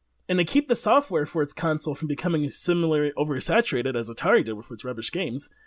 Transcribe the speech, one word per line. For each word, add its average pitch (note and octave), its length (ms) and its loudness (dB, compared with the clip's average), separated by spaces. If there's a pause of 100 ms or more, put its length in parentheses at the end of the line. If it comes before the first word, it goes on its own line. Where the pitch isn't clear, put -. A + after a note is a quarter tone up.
(300)
and F3+ 100 2
to E3+ 60 2
keep C#4+ 240 2
the A#3 60 4
software G#3 500 2
for D#3+ 160 -2
its D3 100 -2
console D#3 440 -2
from D#3 120 -6
becoming D3 420 0
similarly D#3+ 680 0
oversaturated C#3+ 800 0
as A#2 120 -4
Atari E3+ 360 2
did A2+ 80 -4
with G#2+ 180 -12
its A2+ 140 -12
rubbish A#2 260 -6
games, C#3+ 380 -4 (180)